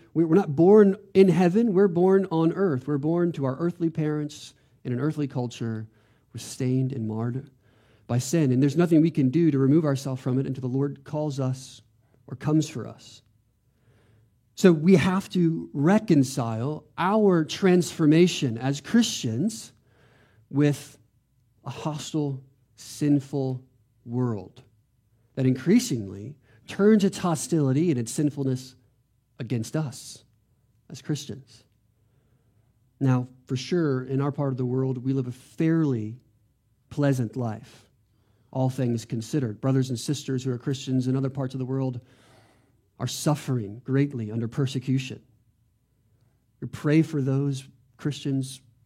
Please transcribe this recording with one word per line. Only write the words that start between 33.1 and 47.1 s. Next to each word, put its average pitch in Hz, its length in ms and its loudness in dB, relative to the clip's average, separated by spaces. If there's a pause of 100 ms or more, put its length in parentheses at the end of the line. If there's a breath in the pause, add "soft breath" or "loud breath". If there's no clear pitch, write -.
for 135 100 -6
sure, 139 480 -2
in 135 160 -4
our 143 100 -2
part 139 220 -4
of 123 60 -8
the 127 80 -2
world, 131 320 -2
we 131 160 -2
live 131 120 -2
a 123 60 -10
fairly 139 840 -2 (720)
pleasant 135 460 0
life, 113 520 -10 (640)
all 131 160 0
things 123 380 -2
considered. 113 540 -6
Brothers 135 280 0
and 123 100 -6
sisters 135 460 -6
who 131 80 -2
are 120 60 -6
Christians 131 500 -4
in 131 80 0
other 135 140 -2
parts 131 240 -8
of 135 40 -6
the 127 60 -6
world 131 360 -4 (1000 soft breath)
are 127 80 -6
suffering 123 760 -4
greatly 135 460 -2
under 113 160 -4
persecution. 131 760 -4 (1400)
We 127 80 -10
pray 151 340 2
for 156 180 -2